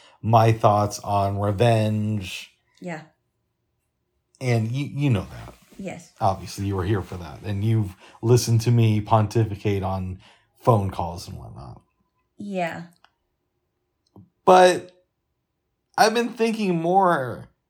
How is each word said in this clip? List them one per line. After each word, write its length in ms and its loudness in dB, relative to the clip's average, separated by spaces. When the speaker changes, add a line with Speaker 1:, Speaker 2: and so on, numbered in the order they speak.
Speaker 1:
my 300 4
thoughts 480 2
on 400 -2
revenge. 1120 -2
Speaker 2:
Yeah. 220 -12
Speaker 1:
And 320 0
you, 220 -4
you 160 0
know 220 0
that. 220 -18
Speaker 2:
Yes. 340 -14
Speaker 1:
Obviously, 460 -2
you 80 -4
were 100 -2
here 160 0
for 160 -12
that. 260 -16
And 200 -6
you've 320 0
listened 400 4
to 100 2
me 300 4
pontificate 840 0
on 360 -6
phone 320 2
calls 360 -8
and 100 -16
whatnot. 440 -18
Speaker 2:
Yeah. 460 -6
Speaker 1:
But 460 6
I've 160 4
been 200 -2
thinking 460 -2
more 720 0